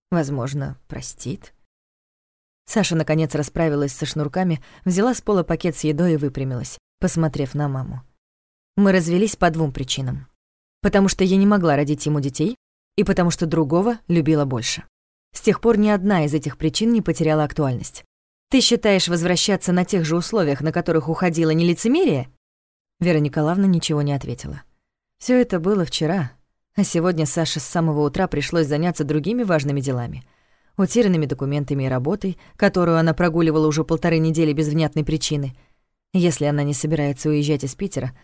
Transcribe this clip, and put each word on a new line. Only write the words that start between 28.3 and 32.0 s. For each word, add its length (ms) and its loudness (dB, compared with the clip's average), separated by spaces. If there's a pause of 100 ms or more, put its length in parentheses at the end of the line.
заняться 380 -2
другими 380 -2
важными 380 0
делами. 440 -6 (520)
Утерянными 500 2
документами 580 -4
и 40 0
работой, 500 -4 (180)